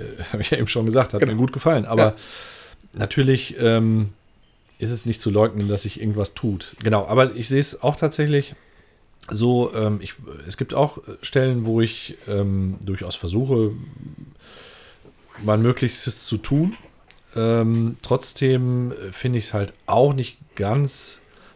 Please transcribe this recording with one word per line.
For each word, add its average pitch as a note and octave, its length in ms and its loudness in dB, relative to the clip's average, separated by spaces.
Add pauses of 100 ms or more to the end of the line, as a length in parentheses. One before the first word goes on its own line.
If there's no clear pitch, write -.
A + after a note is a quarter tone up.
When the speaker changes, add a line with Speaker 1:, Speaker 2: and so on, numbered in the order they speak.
(180)
Speaker 1:
<laughs> - 160 -12
hab G#2+ 80 -2
ich - 100 -2
ja D3+ 60 2
eben A2+ 100 0
schon A2+ 180 0
gesagt, A2+ 280 2
hat G#2 80 2
Speaker 2:
Genau. B2 100 4
Speaker 1:
mir G#2+ 60 0
gut B2 160 2
gefallen, C#3 320 2
aber A2+ 180 2
Speaker 2:
Ja. G#2+ 120 4 (800)
Speaker 1:
natürlich, C3 640 0
ähm, A2 520 4 (680)
ist A2 140 -4
es A#2 140 -6
nicht A#2 160 -4
zu A2 100 0
leugnen, G#2 380 2
dass G#2 140 0
sich - 180 -8
irgendwas G#2 320 -2
tut. - 500 -6
Genau, G#2 240 2
aber A#2+ 300 4
ich A2+ 100 -6
sehe C3+ 140 2
es - 200 -4
auch C#3+ 140 0
tatsächlich D3 600 0 (760)
so, A#2+ 420 2
ähm, G#2+ 280 0
ich, F2 120 -12 (340)
es F#2+ 100 -10
gibt - 160 -6
auch C#3+ 240 2 (240)
Stellen, B2+ 440 0
wo A2+ 140 2
ich, - 380 -2 (100)
ähm, G2 560 0
durchaus F#2+ 320 -6
versuche, A2+ 560 0 (1700)
mein G#2+ 180 4
Möglichstes A#2+ 640 0
zu A2+ 120 -2
tun. D#3 380 0 (600)
Ähm, A2+ 680 2
trotzdem, B2+ 880 0
äh, G2 200 -12
finde B2 280 -2
ich's - 140 -8
halt G2+ 200 -2 (120)
auch C3+ 280 4
nicht C3 240 -4 (180)
ganz B2+ 640 -2 (340)